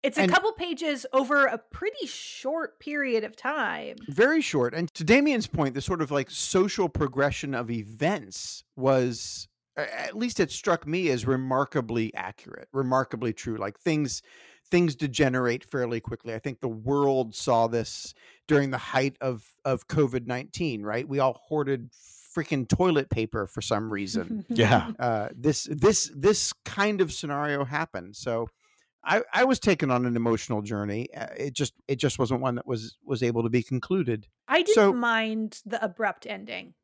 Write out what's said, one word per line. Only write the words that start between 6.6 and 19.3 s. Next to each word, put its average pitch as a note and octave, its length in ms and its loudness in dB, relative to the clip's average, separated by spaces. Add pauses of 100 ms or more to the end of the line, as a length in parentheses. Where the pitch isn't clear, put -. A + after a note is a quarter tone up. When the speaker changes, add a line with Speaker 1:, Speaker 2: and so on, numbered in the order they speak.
Speaker 2:
progression C#3 680 0
of A#2 160 -4
events A2+ 920 -4 (120)
was, B2+ 720 0 (300)
a-, C3+ 240 -6
at C#3+ 160 -8
least A3+ 240 -4
it D#3+ 100 0
struck - 340 -2
me E3 240 0
as A#2+ 160 0
remarkably C3 920 0
accurate, - 580 -12
remarkably B2+ 580 0
true. A2 240 -6
Like, G#2 240 -6
things, D3+ 420 0 (480)
things F3 240 4
degenerate B2+ 680 0
fairly A#2+ 380 -4
quickly. A#2 320 -10
I A2 60 -6
think C3 200 -8
the C3 80 -4
world C3 680 2
saw A#2 340 2
this - 460 -4 (320)
during C#3+ 260 2
the C3 60 -4
height C3+ 440 0
of, B2+ 240 -4 (180)